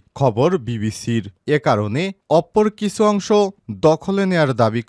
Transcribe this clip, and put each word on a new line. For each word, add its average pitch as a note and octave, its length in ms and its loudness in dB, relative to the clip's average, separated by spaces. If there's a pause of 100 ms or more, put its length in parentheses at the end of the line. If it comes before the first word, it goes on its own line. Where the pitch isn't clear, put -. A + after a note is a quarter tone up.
(160)
খবর C3 420 2
বিবিসির। A2 680 -4 (240)
এ D3 120 2
কারণে A2 440 -2 (260)
অপ্পর E3+ 400 2
কিছু G#3 360 -4
অংশ G#3 220 0 (440)
দখলে D#3+ 540 0
নেয়ার E3 280 2
দাবি A2+ 360 0